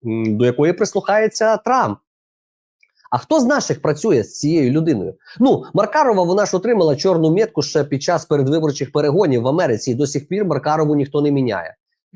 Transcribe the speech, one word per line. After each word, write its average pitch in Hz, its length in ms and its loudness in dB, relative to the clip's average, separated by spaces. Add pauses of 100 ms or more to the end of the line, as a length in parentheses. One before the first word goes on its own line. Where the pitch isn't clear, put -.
м, 110 320 -2
до 123 60 2
якої 139 280 2
прислухається 214 840 0
Трамп. 208 420 -2 (1120)
А - 80 -2
хто 311 220 0
з 254 40 2
наших 240 380 -2
працює 151 400 0
з - 160 -10
цією 147 320 2
людиною? 143 440 -2 (260)
Ну, 254 240 4 (100)
Маркарова, 285 480 2
вона 190 240 2
ж 185 100 -2
отримала 180 400 2
чорну 165 380 2
метку 208 280 0
ще 143 220 -2
під 143 180 -6
час 165 220 -2
передвиборчих 143 680 -2
перегонів 147 500 2
в 120 60 -2
Америці, 139 420 0
і 120 40 0
до 139 120 -2
сих 143 220 -6
пір 208 160 -2
Маркарову 151 500 0
ніхто 147 280 -2
не 147 80 2
міняє. 113 460 -2 (400)